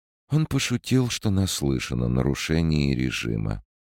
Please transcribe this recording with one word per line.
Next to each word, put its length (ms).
Он 180
пошутил, 640
что 220
наслышан 720
о 60
нарушении 880
режима. 680